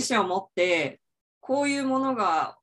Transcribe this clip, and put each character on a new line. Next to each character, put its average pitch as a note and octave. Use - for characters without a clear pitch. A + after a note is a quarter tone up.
思 A#3
を F#3+
持 F3+
っ F#3+
て、 E3+
こ C#4
う C#4+
い C#4
う C4+
も C4
の C4+
が、 E3